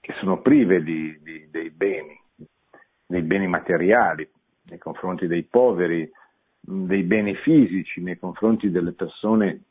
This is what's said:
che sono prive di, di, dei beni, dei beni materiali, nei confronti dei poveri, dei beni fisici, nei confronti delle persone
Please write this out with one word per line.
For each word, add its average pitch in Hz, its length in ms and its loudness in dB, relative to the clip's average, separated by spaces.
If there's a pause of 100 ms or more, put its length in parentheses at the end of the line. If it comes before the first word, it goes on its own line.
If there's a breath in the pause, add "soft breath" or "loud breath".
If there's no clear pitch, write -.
che - 160 -14
sono 95 220 -2
prive 104 420 4
di, 80 400 -6
di, 78 260 -20
dei 82 220 -10
beni, 80 500 -6 (840 soft breath)
dei 87 160 -4
beni 95 240 0
materiali, 87 800 0 (360)
nei 87 140 -20
confronti 87 500 -8
dei 85 160 -2
poveri, 87 680 2 (480 soft breath)
dei 95 460 -4
beni 101 320 0
fisici, 95 680 2
nei 90 160 -8
confronti 107 540 0
delle 87 200 0
persone 104 800 0